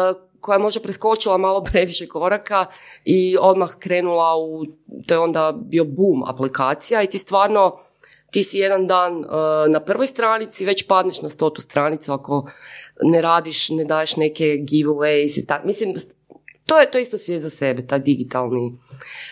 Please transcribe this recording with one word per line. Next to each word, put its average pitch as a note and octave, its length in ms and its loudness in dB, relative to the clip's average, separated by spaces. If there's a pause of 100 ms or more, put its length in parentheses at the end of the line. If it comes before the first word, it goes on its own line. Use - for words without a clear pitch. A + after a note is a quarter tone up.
(400)
koja G3+ 160 -2
je G3 40 4
možda G#3+ 220 0
preskočila G#3+ 560 0
malo F#3+ 280 0
<laughs> - 60 -10
previše F3 360 0
koraka F#3+ 580 -2 (400)
i F#3 320 4
odmah F#3 360 4
krenula F3 640 0
u, D#3+ 280 -6 (420)
to E3+ 60 2
je E3 60 2
onda D#3+ 400 0
bio E3 260 0
boom D3 400 0
aplikacija C3+ 800 -2
i F#3+ 40 0
ti G3+ 100 -8
stvarno, G3 600 2 (540)
ti G3+ 120 2
si G3 140 -4
jedan F#3+ 300 2
dan, F3+ 280 2
e, D#3+ 100 -8 (420)
na D#3 140 4
prvoj A3 260 -2
stranici, A3 580 -2
već G3 200 -2
padneš F#3 360 2
na D3+ 80 -8
stotu D3+ 320 -2
stranicu D3+ 520 -2
ako C#3 360 -4 (540)
ne E3 180 4
radiš, E3 480 0
ne D#3+ 160 -2
daješ D#3 320 -2
neke D#3 280 0
giveaways D3 920 0
i C#3+ 80 -6
tak. D3 200 -4
Mislim, G3+ 280 -2 (720)
to D#4 140 4
je, C4 120 6
to C4 60 -2
je B3+ 40 2
isto A#3 160 -6
svijet E3+ 240 -6
za D#3 80 -6
sebe, B2+ 360 -2
ta C#3 140 -2
digitalni. B2 800 -2 (540)